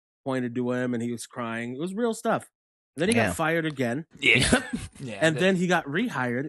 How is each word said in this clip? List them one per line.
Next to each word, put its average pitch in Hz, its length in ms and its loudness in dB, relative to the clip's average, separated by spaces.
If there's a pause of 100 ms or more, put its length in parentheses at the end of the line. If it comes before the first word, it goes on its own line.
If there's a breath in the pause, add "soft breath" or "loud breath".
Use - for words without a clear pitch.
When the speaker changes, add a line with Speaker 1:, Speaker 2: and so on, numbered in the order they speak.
(240)
Speaker 1:
pointed 127 300 -2
to 123 180 -2
him, 123 220 -2
and 117 80 -2
he 120 100 -2
was 117 140 -8
crying. 117 480 -6
It 131 60 -8
was 190 140 -6
real 226 200 0
stuff. 214 340 -2 (480)
And 139 60 0
then 185 60 2
he 233 80 4
Speaker 2:
Yeah. 220 120 4
Speaker 1:
got - 80 -2
fired 160 300 0
again. 143 400 -2 (140)
Speaker 3:
Yeah. 120 180 6
Speaker 2:
Yep. 247 260 4 (360)
Speaker 3:
Yeah, 113 200 -8
Speaker 1:
And 160 160 4
Speaker 3:
that 139 40 0
Speaker 1:
then 190 160 4
he 180 100 0
got 170 200 2
rehired 143 600 -2